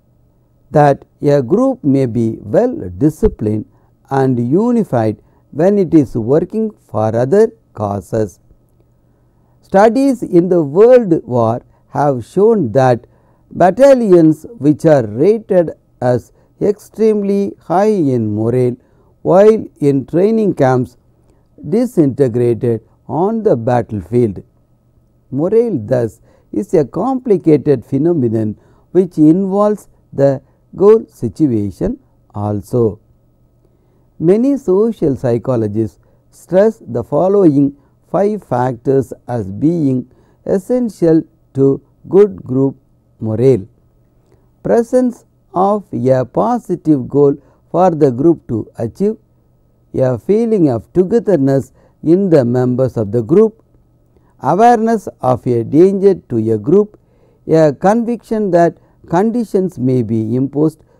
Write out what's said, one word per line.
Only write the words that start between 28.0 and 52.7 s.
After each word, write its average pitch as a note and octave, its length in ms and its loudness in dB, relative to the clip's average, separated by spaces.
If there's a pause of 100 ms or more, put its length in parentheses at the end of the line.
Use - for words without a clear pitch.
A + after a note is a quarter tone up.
which F3+ 260 0
involves G3 720 0 (240)
the C3+ 300 0 (340)
goal G#3+ 320 4
situation B2 880 -4 (360)
also. G#2 640 -4 (1160)
Many A3+ 380 0
social F#3+ 600 -2
psychologists A2+ 800 -4 (320)
stress G#3 560 -2
the A#2 160 -6
following D3+ 720 0 (340)
five G3+ 340 -4
factors B2+ 680 -2 (140)
as A2+ 240 -6
being C3 580 -2 (360)
essential F#3+ 800 0 (320)
to C#3 280 0 (260)
good G3 360 2
group C3+ 320 -2 (440)
morale. A2 460 0 (960)
Presence A#3+ 640 -2 (280)
of G3 400 -2
a B2+ 320 0
positive D#3+ 840 -4
goal C#3+ 280 2 (340)
for F3+ 200 2
the D3 220 2
group C#3+ 340 0
to G#2+ 320 -6
achieve, F#3+ 380 -4 (800)
a B2+ 220 -2
feeling G#3+ 520 0
of A#2 240 -6
togetherness E3+ 800 0 (320)
in F#3 260 2
the C#3+ 140 4
members B2 520 -2